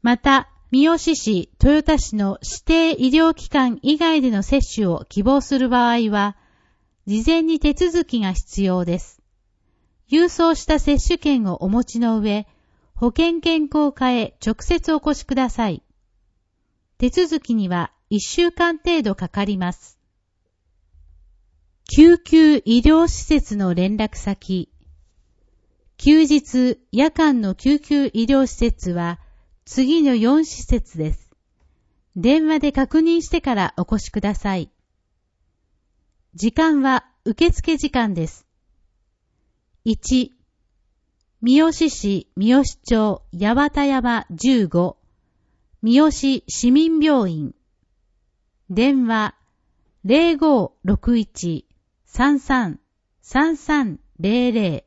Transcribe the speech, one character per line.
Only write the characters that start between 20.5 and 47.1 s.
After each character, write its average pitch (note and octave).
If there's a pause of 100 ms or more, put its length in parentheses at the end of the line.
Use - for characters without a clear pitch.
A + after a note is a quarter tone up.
救 E4+
急 D#4
医 A#3
療 D#4+
施 -
設 C#4
の F#3
連 F#3+
絡 G#3+
先。 F#3 (1300)
休 D#4
日、 B3+ (120)
夜 C#4+
間 D4
の G3
救 C#4+
急 C#4+
医 A3+
療 C4+
施 -
設 A3+
は E3+ (460)
次 D4
の C4+
四 B3+
施 -
設 -
で D#3
す。 - (880)
電 C#4+
話 D#4
で -
確 C4+
認 E4
し -
て E4+
か B3+
ら F#3+
お F3+
越 -
し -
く G#3+
だ G3+
さ F#2+
い。 E2 (1700)
時 G#3
間 D#4+
は C4 (180)
受 D#4+
付 -
時 C#4+
間 A3+
で E3
す。 - (1400)
一、 B3+ (1080)
三 B3
好 D#4+
市 G#3
三 G3+
好 C4+ (200)
町 G#3+ (100)
八 G3+
幡 C#4+
山 A#3+
十 A3
五、 E3+ (840)
三 A3+
好 D4+
市 C4
民 D#4+
病 C4+